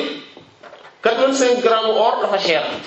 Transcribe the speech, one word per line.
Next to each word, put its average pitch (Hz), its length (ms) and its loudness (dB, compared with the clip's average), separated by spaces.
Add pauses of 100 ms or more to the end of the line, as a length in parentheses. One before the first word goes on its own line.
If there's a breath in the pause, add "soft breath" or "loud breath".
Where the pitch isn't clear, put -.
(1040)
quatre-vingt-cinq 247 600 2
grammes 220 340 2
or 233 260 2
dafa 202 160 -2
cher 165 260 0 (220)